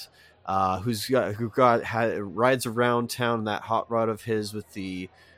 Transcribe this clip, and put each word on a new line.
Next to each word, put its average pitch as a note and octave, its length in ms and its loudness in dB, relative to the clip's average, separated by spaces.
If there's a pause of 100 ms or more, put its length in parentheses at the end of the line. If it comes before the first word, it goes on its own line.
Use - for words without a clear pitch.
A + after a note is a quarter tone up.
(460)
uh, F#2+ 340 2
who's G#2+ 280 -4
got, G#2+ 280 0
who A2+ 140 -4
got, A#2+ 340 4
ha-, A2+ 360 -2
rides A2+ 460 0
around A#2+ 440 0
town A#2+ 300 0
in G#2+ 60 -4
that G#2 180 -2
hot A2+ 280 -2
rod A2+ 180 2
of G#2+ 140 -4
his G#2+ 300 -2
with G#2+ 200 -10
the, F#2+ 360 -8 (280)